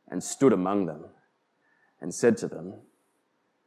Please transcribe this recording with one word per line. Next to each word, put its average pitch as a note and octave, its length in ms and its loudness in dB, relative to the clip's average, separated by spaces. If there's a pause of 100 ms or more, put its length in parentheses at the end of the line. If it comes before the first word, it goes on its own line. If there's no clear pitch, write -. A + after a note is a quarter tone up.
and - 140 -8
stood - 300 4
among F#2+ 340 0
them D#2 200 -10 (920)
and F2 140 -8
said A#2 220 4
to E2 120 -6
them, D#2+ 260 -12 (920)